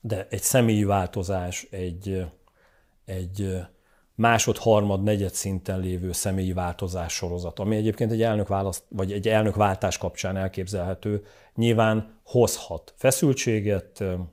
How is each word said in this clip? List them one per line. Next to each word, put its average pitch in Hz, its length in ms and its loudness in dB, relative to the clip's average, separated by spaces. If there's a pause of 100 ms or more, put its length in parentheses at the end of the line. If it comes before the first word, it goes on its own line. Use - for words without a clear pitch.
de 104 280 -4
egy 104 120 -6
személyi 113 420 4
változás, 92 880 -2
egy, 92 540 -6 (800)
egy 95 520 -6 (580)
másod, 117 420 4
harmad, 104 460 4
negyed 104 300 0
szinten 95 460 -4
lévő 92 320 -4
személyi 95 420 -2
változás 87 600 -4
sorozat, 87 460 -6
ami 107 160 0
egyébként 110 360 0
egy 113 100 0
elnökválaszt-, 98 680 0
vagy 95 220 -4
egy 101 160 -2
elnökváltás 104 680 2
kapcsán 95 400 -4
elképzelhető, 95 880 -4 (300)
nyilván 110 720 2
hozhat - 720 0
feszültséget 110 1040 0 (300)